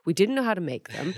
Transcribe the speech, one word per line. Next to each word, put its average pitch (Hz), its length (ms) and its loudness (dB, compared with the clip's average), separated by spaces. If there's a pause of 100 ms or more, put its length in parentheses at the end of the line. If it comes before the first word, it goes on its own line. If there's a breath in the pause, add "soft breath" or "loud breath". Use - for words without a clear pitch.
We 165 80 2
didn't 208 200 4
know 269 100 0
how 220 120 2
to 185 60 -4
make 131 260 -6
them. 143 300 -6